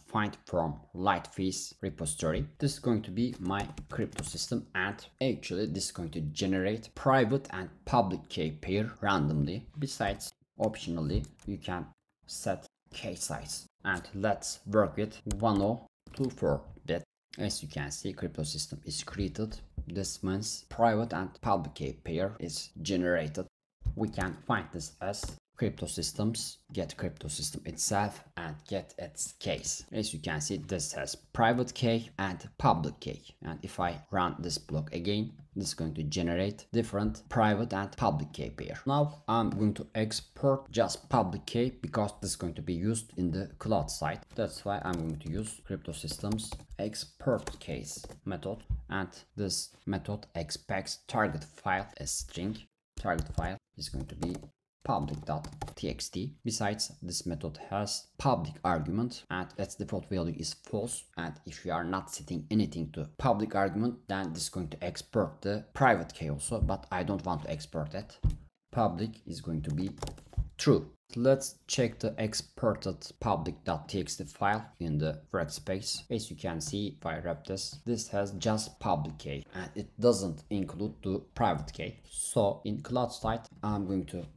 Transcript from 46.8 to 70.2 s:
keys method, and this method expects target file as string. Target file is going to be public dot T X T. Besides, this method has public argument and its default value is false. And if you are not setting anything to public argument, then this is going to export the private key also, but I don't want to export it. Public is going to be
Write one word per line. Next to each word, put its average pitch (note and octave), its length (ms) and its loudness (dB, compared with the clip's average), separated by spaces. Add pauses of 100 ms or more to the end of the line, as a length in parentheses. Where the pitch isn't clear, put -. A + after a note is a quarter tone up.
keys - 440 -8 (200)
method, G2 400 -4 (240)
and F#2+ 200 -2 (280)
this G2 320 0 (180)
method G#2 480 -2
expects - 720 -4
target D3 380 2
file F#2+ 420 -2 (120)
as - 120 -6
string. G#2 480 -4 (400)
Target E2 380 2
file F2 220 0 (180)
is D2+ 140 -8
going C2 160 -4
to - 100 -12
be E2+ 180 -2 (500)
public - 400 -2
dot - 220 -4 (300)
T - 120 -4
X - 200 -4
T. A2 260 -6 (100)
Besides, G#2+ 460 0 (100)
this F2 240 -6
method E2 320 -4 (140)
has G2+ 380 -2 (100)
public A#2 360 2 (100)
argument F2+ 640 0
and F2+ 160 -2 (100)
its - 200 -4
default - 320 -4
value E2+ 280 0
is D#2 280 -6
false. - 400 -4 (120)
And E2 180 -4 (120)
if - 180 -12
you F2+ 60 -2
are E2+ 140 2
not F#2+ 280 -2
setting D2+ 380 -6
anything E2 440 4
to D2+ 220 -4
public G#2+ 380 2
argument, G2+ 440 2 (100)
then F#2+ 240 -2
this E2+ 120 -4
is - 40 -2
going E2+ 220 -4
to D#2 140 -6
export - 560 0
the G2+ 320 0
private G#2+ 400 6
key D2+ 180 -4
also, G#2 300 -2
but F#2+ 300 2
I F#2 140 0
don't F#2+ 200 0
want E2+ 200 0
to - 60 -4
export D2+ 440 -4
it. - 240 -10 (540)
Public G#2+ 380 2 (140)
is E2 160 -8
going D#2+ 220 -2
to D2+ 100 -2
be F#2 180 0 (680)